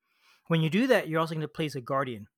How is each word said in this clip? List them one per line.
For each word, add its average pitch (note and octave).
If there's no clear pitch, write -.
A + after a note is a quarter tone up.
When E3
you D#3+
do G#3
that, F#3
you're D#3+
also E3
gonna D#3
place D3+
a C3+
guardian. B2